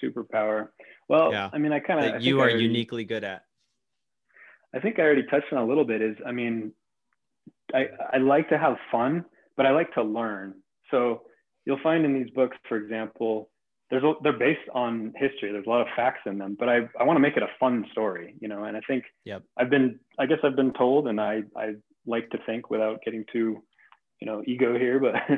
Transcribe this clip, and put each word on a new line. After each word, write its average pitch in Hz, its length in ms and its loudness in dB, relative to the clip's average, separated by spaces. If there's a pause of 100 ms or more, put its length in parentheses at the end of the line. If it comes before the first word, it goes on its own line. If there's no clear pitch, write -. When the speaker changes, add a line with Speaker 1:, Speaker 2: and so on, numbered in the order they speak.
Speaker 1:
superpower. 107 680 -2 (400)
Well, 160 240 4
Speaker 2:
Yeah. 98 200 -4
Speaker 1:
I 151 60 -4
mean, 151 140 0
I 147 80 0
kinda, 156 220 0
Speaker 2:
That 113 140 0
Speaker 1:
I - 20 -6
Speaker 2:
you 135 180 2
Speaker 1:
think - 20 4
I 135 60 6
Speaker 2:
are 123 60 6
Speaker 1:
already 113 140 2
Speaker 2:
uniquely 117 400 -2
good 104 200 -6
at. 95 220 -10 (1300)
Speaker 1:
I 131 60 -4
think 214 180 -2
I 170 40 2
already 147 220 6
touched 143 280 0
on 139 60 0
a 117 80 0
little 139 180 2
bit 110 180 0
is, 107 140 -2 (100)
I 123 60 -8
mean, 113 400 -4 (1000)
I, 131 120 2 (260)
I 135 60 2
like 139 320 4
to 151 80 4
have 143 180 2 (140)
fun, 135 340 0 (320)
but 135 100 4
I 135 40 6
like 160 240 2
to 123 80 2
learn. 107 600 -4 (280)
So 123 320 0 (420)
you'll 139 180 -2
find 160 220 4
in 139 100 2
these 127 160 -4
books, 127 260 0 (120)
for 117 80 -2
example, 110 720 -4 (400)
there's 131 120 0
a, 151 200 4
they're 143 160 0
based 139 360 0
on 117 420 -4
history. 135 360 -4
There's 101 140 -8
a 113 40 -4
lot 120 100 4
of 113 140 0
facts 123 320 0
in 101 120 -6
them, 98 200 -8
but 120 100 0
I, 120 200 2 (100)
I 120 60 2
wanna 151 160 4
make 147 160 4
it 110 60 2
a 101 60 -2 (100)
fun 123 340 0
story, 92 480 -4
you 113 80 -10
know, 104 160 -8
and 107 120 -8
I 110 100 -8
think 127 180 -2 (200)
Speaker 2:
Yep. 98 200 -12 (120)
Speaker 1:
I've 127 140 0
been, 131 300 4 (180)
I 139 80 0
guess 156 160 2
I've 139 140 2
been 131 180 2
told, 131 340 2
and 107 120 -2
I, 107 220 -2 (140)
I 110 180 -6 (300)
like 117 260 -4
to 123 160 -6
think 117 240 -6
without 110 340 0
getting 113 280 -6
too, 113 300 0 (580)
you 113 60 -10
know, 107 200 -6
ego 123 320 0
here, 127 220 2
but 120 140 2 (240)